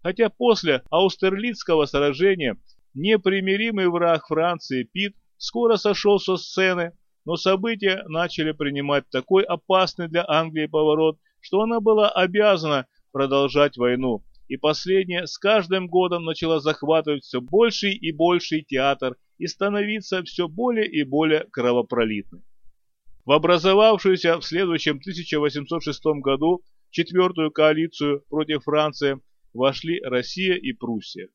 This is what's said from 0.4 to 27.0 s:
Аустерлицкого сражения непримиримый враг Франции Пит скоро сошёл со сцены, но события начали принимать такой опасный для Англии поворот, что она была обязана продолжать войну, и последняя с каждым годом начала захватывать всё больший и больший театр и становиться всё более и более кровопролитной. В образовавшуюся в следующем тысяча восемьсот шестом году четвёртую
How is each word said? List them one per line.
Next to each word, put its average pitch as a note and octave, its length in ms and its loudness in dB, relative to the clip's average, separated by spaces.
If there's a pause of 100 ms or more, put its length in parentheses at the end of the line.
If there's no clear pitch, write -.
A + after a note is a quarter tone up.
Аустерлицкого F#3+ 960 0
сражения C#3+ 720 0 (360)
непримиримый G3 920 0
враг E3+ 400 0
Франции D#3 560 -2
Пит G3+ 320 -6 (220)
скоро A#3 400 0
сошёл G3+ 420 2
со F#3 160 -2
сцены, F3 560 -2 (320)
но D#3+ 140 -4
события G3 680 -2
начали D#3+ 440 -4
принимать C#3+ 580 -2
такой F#3+ 340 2
опасный F3 680 -2
для E3+ 180 -2
Англии D#3 380 0
поворот, D#3 520 2 (220)
что F#3+ 220 -2
она A3+ 180 0
была G#3+ 300 4
обязана F3+ 800 2 (240)
продолжать C#3 680 2
войну, B2 460 0 (260)
и C3 80 -8
последняя F3+ 680 0
с - 120 -14
каждым F#3+ 500 0
годом F3 380 0
начала D#3+ 340 -2
захватывать D3+ 640 0
всё - 160 -6
больший G3+ 540 2
и - 180 -6
больший E3 520 0
театр C3 520 -2 (220)
и E3+ 100 -8
становиться G3+ 760 -4
всё F3 240 -4
более A3 380 -2
и D#3 180 -2
более D3+ 480 2
кровопролитной. A#2+ 920 -2 (840)
В C3 80 0
образовавшуюся F3+ 1080 4
в - 40 -12
следующем D#3+ 560 -2
тысяча E3 400 -6
восемьсот D3 440 -4
шестом D3+ 380 -4
году D3 420 0 (260)
четвёртую E3+ 640 0